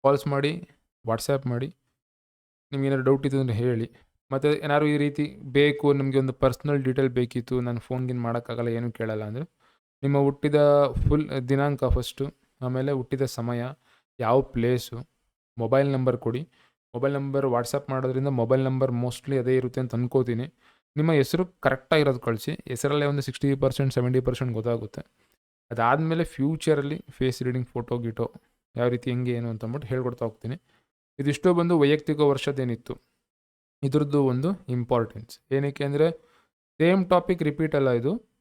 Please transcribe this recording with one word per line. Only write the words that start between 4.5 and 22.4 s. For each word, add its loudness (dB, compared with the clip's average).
ಏನಾದ್ರು 2
ಈ 2
ರೀತಿ -2
ಬೇಕು, 4
ನಮ್ಗೆ 2
ಒಂದು 0
ಪರ್ಸನಲ್ 0
ಡೀಟೇಲ್ 2
ಬೇಕಿತ್ತು, -2
ನಾನು -4
ಫೋನ್ -6
ಗೀನ್ -4
ಮಾಡೋಕ್ಕಾಗಲ್ಲ, -4
ಏನೂ -2
ಕೇಳಲ್ಲ -4
ಅಂದ್ರೆ -8
ನಿಮ್ಮ 2
ಹುಟ್ಟಿದ 2
ಫುಲ್ 0
ದಿನಾಂಕ 0
ಫಸ್ಟು, -4
ಆಮೇಲೆ -2
ಹುಟ್ಟಿದ -4
ಸಮಯ, -4
ಯಾವ 4
ಪ್ಲೇಸು, -2
ಮೊಬೈಲ್ 2
ನಂಬರ್ 0
ಕೊಡಿ. -4
ಮೊಬೈಲ್ 0
ನಂಬರ್ -2
WhatsApp -2
ಮಾಡೋದ್ರಿಂದ -2
ಮೊಬೈಲ್ 2
ನಂಬರ್ 0
mostly -4
ಅದೇ 2
ಇರುತ್ತೆ -2
ಅಂತ -4
ಅನ್ಕೋತೀನಿ. -2
ನಿಮ್ಮ 2
ಹೆಸರು 2
ಕರೆಕ್ಟಾಗಿರೋದು 0
ಕಳಿಸಿ. -4